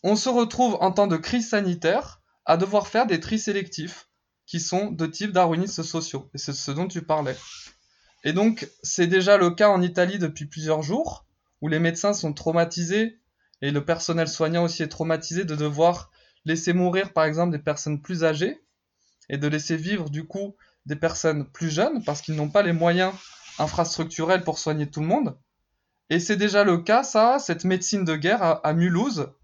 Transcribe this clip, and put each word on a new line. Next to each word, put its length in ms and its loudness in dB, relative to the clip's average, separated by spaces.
On 140 4
se 140 0
retrouve 500 2
en 100 4
temps 160 2
de 120 0
crise 320 -2
sanitaire 720 0
à 100 6
devoir 320 0
faire 180 2
des 140 0
tris 180 -4
sélectifs 720 -6
qui 160 -8
sont 300 -2
de 160 -4
type 240 -6
darwiniste 520 2
sociaux, 520 -8
et 40 -12
c'est 140 -8
ce 180 -8
dont 180 -4
tu 140 -8
parlais. 340 -2
Et 80 0
donc, 360 2
c'est 240 0
déjà 300 6
le 140 6
cas 180 4
en 140 6
Italie 360 0
depuis 280 -4
plusieurs 360 -2
jours, 440 -4
où 80 -4
les 100 0
médecins 340 0
sont 200 -4
traumatisés, 880 0
et 80 -2
le 120 0
personnel 460 -2
soignant 360 0
aussi 180 -4
est 60 -4
traumatisé 560 -4
de 100 -4
devoir 560 0
laisser 300 0
mourir, 400 0
par 100 4
exemple, 280 0
des 100 -4
personnes 400 -4
plus 220 -4
âgées, 380 0
et 80 -4
de 100 0
laisser 280 -2
vivre, 340 -4
du 160 -8
coup, 300 -10
des 120 -6
personnes 540 -2
plus 200 -6
jeunes, 340 0
parce 160 -4
qu'ils 140 -6
n'ont 160 -2
pas 120 4
les 120 2
moyens 400 2
infrastructurels 840 0
pour 160 -4
soigner 320 -2
tout 100 -8
le 60 -2
monde. 320 0
Et 100 2
c'est 160 -2
déjà 280 4
le 140 4
cas, 260 2
ça, 340 4
cette 260 -4
médecine 400 0
de 120 0
guerre 260 0
à, 80 4
à 80 2
Mulhouse. 580 0